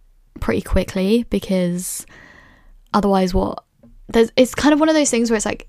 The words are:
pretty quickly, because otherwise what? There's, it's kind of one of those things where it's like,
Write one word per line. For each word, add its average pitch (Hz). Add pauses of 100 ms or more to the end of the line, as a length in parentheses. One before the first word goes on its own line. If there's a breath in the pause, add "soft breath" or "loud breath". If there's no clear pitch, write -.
(400)
pretty -
quickly, 196
because 185 (880 soft breath)
otherwise 190
what? 190 (440)
There's, 226
it's 254
kind 294
of 285
one 320
of 311
those 294
things 233
where 233
it's 208
like, -